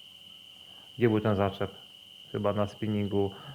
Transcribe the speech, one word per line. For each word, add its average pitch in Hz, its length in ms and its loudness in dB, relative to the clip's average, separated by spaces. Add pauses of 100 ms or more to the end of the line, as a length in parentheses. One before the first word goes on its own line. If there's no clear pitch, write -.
(1000)
Gdzie 117 100 6
był 107 120 4
ten 107 160 2
zaczep? 98 340 0 (600)
Chyba 104 200 0
na 101 140 0
spinningu. 101 680 -2 (200)